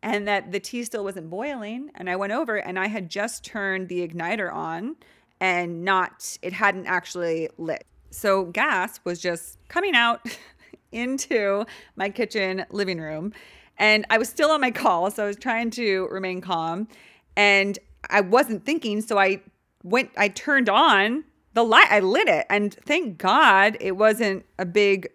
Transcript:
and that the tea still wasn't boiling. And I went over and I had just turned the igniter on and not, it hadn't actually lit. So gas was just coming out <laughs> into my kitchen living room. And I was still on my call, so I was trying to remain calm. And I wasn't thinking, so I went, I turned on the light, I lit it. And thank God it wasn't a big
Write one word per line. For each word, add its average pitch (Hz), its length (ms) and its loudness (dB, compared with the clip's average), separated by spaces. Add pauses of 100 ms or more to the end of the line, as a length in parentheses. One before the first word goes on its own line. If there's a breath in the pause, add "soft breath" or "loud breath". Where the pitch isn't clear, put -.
and 208 260 -4
that 196 240 -2
the 196 80 -2
tea 240 240 -8
still 214 200 -6
wasn't 185 260 -8
boiling. 247 640 -8
And 180 140 -10
I 180 80 -2
went 196 160 -2
over 233 240 -2
and 190 220 -6
I 190 100 -2
had 196 220 -6
just 214 340 -6
turned 190 440 -4
the 175 180 -4
igniter 170 460 -4
on 165 440 -8 (440 soft breath)
and 175 440 -2
not, - 580 -2
it 180 100 -6
hadn't 190 340 0
actually 170 640 -4 (100)
lit. 160 260 -6 (260)
So 196 340 0
gas 196 600 -2
was 175 160 -6
just - 380 -6 (100)
coming 359 260 -2
out 233 320 2 (340 loud breath)
<laughs> - 320 -20
into 226 720 -2 (320 loud breath)
my 196 140 -4
kitchen 190 600 -4
living 190 300 -4
room. 156 320 -8 (460 loud breath)
And 214 300 4
I 226 80 2
was 233 120 0
still 302 220 0
on 302 100 2
my 254 100 0
call, 190 400 0
so 208 140 -6
I - 20 -4
was 202 100 -6
trying 233 360 -4
to 202 380 -2
remain 185 300 -6
calm. 175 480 -4 (480 soft breath)
And 202 420 4 (300)
I 202 140 4
wasn't 220 420 2
thinking, 233 380 -2
so 214 160 0
I 190 240 2 (440)
went, 233 300 0
I 208 120 2
turned 262 400 0
on 247 560 4 (300)
the 233 100 4
light, 226 260 6
I 208 100 6
lit 254 280 2
it. 160 220 2
And 202 240 0
thank 294 440 -4
God 214 600 4
it 190 120 -4
wasn't 208 520 2 (140)
a 185 80 -4
big 196 480 2